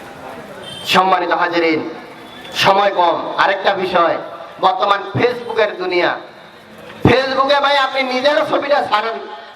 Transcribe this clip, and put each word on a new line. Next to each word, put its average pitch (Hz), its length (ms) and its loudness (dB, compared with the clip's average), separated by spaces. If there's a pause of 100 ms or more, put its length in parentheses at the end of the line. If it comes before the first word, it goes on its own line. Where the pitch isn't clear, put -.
(840)
সম্মানিত 185 460 2
হাজিরিন, 165 580 0 (640)
সময় 202 420 4
কম, 170 420 2
আরেকটা 196 360 2
বিষয়, 175 440 0 (440)
বর্তমান 196 380 2 (180)
ফেসবুকের 220 600 0
দুনিয়া। 175 380 0 (920)
ফেসবুকে 269 480 4
ভাই 277 220 2
আপনি 269 260 0
নিজেরও 262 460 0
ছবিটা 277 400 0
ছাড়েন, 220 240 0 (420)